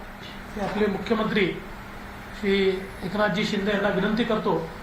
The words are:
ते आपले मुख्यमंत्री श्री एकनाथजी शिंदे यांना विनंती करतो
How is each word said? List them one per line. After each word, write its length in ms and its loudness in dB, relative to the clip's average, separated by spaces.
ते 60 -4
आपले 240 2
मुख्यमंत्री 680 2
श्री 300 4
एकनाथजी 420 2
शिंदे 260 0
यांना 180 2
विनंती 340 2
करतो 460 0